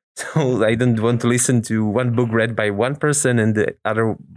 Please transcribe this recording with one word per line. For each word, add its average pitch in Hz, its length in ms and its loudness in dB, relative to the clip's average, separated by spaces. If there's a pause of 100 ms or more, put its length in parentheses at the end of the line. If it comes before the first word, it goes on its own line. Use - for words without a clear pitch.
(160)
So 127 480 -2
I 110 120 2
don't 117 260 2
want 117 200 2
to 123 60 0
listen 120 360 2
to 110 220 -2
one 117 300 0
book 120 160 0
read 113 240 0
by 107 160 0
one 113 240 -2
person 131 420 0
and 110 160 2
the 104 300 0
other 110 320 -2 (220)